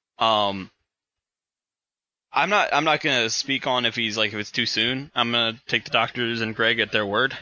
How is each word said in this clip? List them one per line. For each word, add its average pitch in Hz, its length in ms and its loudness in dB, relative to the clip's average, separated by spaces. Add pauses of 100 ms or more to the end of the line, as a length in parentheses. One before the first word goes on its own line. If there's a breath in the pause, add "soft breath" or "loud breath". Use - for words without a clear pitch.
(200)
Um, 104 500 2 (1600)
I'm 156 180 0
not, 202 240 2
I'm 147 100 2
not 151 160 2
gonna 127 300 0
speak 135 380 -2
on 123 180 0
if 113 100 -2
he's, 113 220 0
like, 107 160 0
if 107 60 -4
it's 104 120 -8
too 120 140 -2
soon. 131 500 -2
I'm 120 160 0
gonna 117 340 0
take 117 200 -2
the - 60 -10
doctors 117 500 0
and 110 140 -2
Greg 113 260 2
at 104 100 -2
their 107 140 0
word 117 360 0